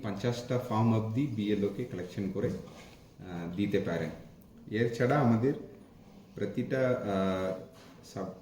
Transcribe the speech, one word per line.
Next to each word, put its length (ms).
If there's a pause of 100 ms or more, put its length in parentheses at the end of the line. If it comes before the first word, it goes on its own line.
পঞ্চাশটা 560
ফর্ম 360
অবধি 320
বিএলও 500
কে 60
কালেকশন 480
করে, 180
আহ, 1040
দিতে 240
পারেন। 300 (640)
এর 240
ছাড়া 240
আমাদের 340 (840)
প্রতিটা, 540
আহ, 680 (440)
সাব 380